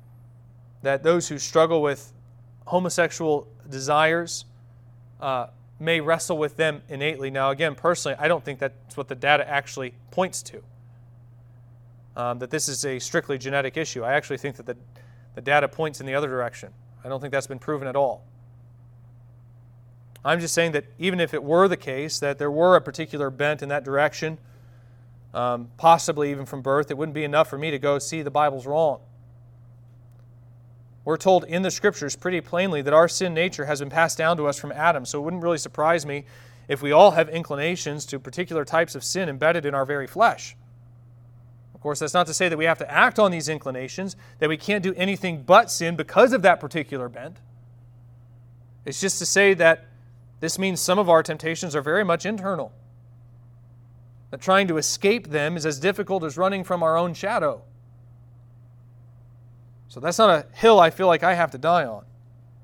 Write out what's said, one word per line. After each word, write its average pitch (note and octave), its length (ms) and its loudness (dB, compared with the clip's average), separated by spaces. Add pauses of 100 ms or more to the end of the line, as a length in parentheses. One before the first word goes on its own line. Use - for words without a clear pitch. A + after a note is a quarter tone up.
(840)
that C#3 200 -2
those E3 240 2
who D3+ 100 -8
struggle D#3+ 440 2
with C#3+ 320 -4 (540)
homosexual E3 800 -2 (200)
desires, D3+ 800 -2 (720)
uh, C3 280 -4 (320)
may E3 200 -2
wrestle D#3+ 380 -2
with D3+ 180 -4
them D3+ 320 -2
innately. C#3 440 -6
Now, C3+ 180 -2
again, C#3 260 -2
personally, E3 440 -2
I D3 80 0
don't D#3+ 180 0
think C#3 140 -10
that's - 360 -8
what C#3 120 -8
the C#3 80 -8
data C#3 340 2
actually C3+ 460 -6 (160)
points - 320 -4
to, - 200 -18 (1500)
um, A#2+ 240 -4
that B2 120 -10
this D#3 180 -2
is C3 160 -6
a C3 140 -6
strictly C#3+ 380 -6
genetic C3+ 380 -4
issue. C#3 280 -6
I B2 100 -2
actually D3 240 -2
think C3+ 200 -10
that A#2+ 100 -20
the, B2 100 -8 (560)
the - 80 -16
data C#3 260 2
points D#3 320 -6
in C#3 60 -14
the C3+ 80 -8
other C#3+ 140 -2
direction. B2 440 -8 (320)
I B2 60 -12
don't C3+ 100 -8
think C3+ 120 -12
that's C3+ 160 -4
been C3 100 -12
proven C#3 300 -6
at B2+ 80 -6
all. C#3 280 0 (2000)
I'm D#3+ 160 2
just E3+ 140 -6
saying E3 200 2
that C#3+ 120 -2 (140)
even F#3 200 -2
if E3 140 -2
it C3+ 100 -4
were E3+ 240 6
the F3+ 100 0
case, C#3+ 420 -8
that C#3+ 180 -4
there C#3+ 140 -4
were F3 240 6
a D#3+ 60 8
particular C#3+ 500 -6
bent C#3+ 320 -2
in C#3 60 -8
that C#3+ 140 -4
direction, D3 540 -2 (960)
um, A#2+ 440 -4
possibly D#3+ 540 4
even C#3 140 -8
from C#3 160 -12
birth, C#3 300 0
it C#3 60 -8
wouldn't D3 180 -6
be D#3 80 -4
enough D3 240 2
for C#3 100 -10
me D3+ 140 -4
to C#3 80 -4
go, C#3+ 200 0
"See, D#3+ 220 -8
the C#3 100 -8
Bible's C3+ 360 0
wrong." D3+ 340 0 (2000)
We're D#3 140 -2
told F#3 260 4
in E3+ 180 -4
the F#3 80 -2
Scriptures D3+ 460 -4
pretty F3+ 260 -4
plainly F3 400 -2
that C#3 100 -2
our E3 160 8
sin F3 280 -4
nature E3 300 -2
has C#3+ 140 -4
been C#3 120 -8
passed E3 260 2
down E3 200 2
to D3+ 100 -2
us C#3 100 -2
from D3 140 -12
Adam, C#3+ 340 0
so D3 140 -6
it - 20 -6
wouldn't E3+ 220 -6
really E3+ 160 0
surprise D3+ 440 0
me C#3+ 220 -8 (420)
if C#3 140 -4
we C#3+ 100 -2
all F3+ 200 10
have E3 180 2
inclinations D#3 800 -6
to C#3 100 -10
particular D3+ 480 -6
types E3 300 -2
of C3+ 80 -14
sin F3+ 260 -4
embedded D3 380 0
in C#3+ 80 -4
our C3+ 100 0
very C#3 220 -4
flesh. F#3 480 0 (1200)
Of - 60 -20
course, D3 180 -6
that's D3+ 160 -4
not F3 100 4
to D#3 80 -8
say F3+ 160 0
that D#3+ 80 -4
we D#3 80 0
have D#3+ 140 2
to C#3+ 120 -10
act A3 280 4
on G#3 100 6
these D#3+ 180 -6
inclinations, C#3+ 680 -8 (240)
that D#3 100 0
we D#3 80 -2
can't G3+ 240 -2
do F#3 140 -2
anything F3+ 480 -4
but F3+ 260 6
sin E3+ 260 -4
because G#3+ 380 4
of A#3+ 80 2
that F3 180 6
particular C#3 480 -8
bent. B2 300 -16 (1500)
It's - 160 -10
just F#3+ 200 -2
to E3 80 -4
say G3 260 6
that E3 320 4 (540)
this E3 180 -6
means F#3+ 240 -2
some F#3 160 2
of G3+ 100 2
our E3 140 6
temptations D#3+ 540 -6
are D3+ 80 -2
very E3 200 0
much E3+ 220 -2
internal, F#3+ 460 -6 (1600)
that C#3+ 100 -12
trying F#3+ 280 4
to D#3+ 80 0
escape G3 500 0
them D3+ 280 -2
is D#3 120 -4
as D3 120 -4
difficult F#3+ 440 -2
as D3 120 -8
running F#3+ 280 -2
from F3+ 180 -4
our D#3+ 160 2
own E3+ 160 0
shadow. F3 480 -2 (2250)
So - 140 -18
that's E3+ 160 -2
not A3 120 8
a D#3+ 220 4
hill A3 280 8
I E3 100 10
feel F#3 180 0
like E3+ 160 4
I F3 120 4
have E3 160 0
to C#3 60 -10
die D#3 280 2
on. G#2+ 180 -10 (600)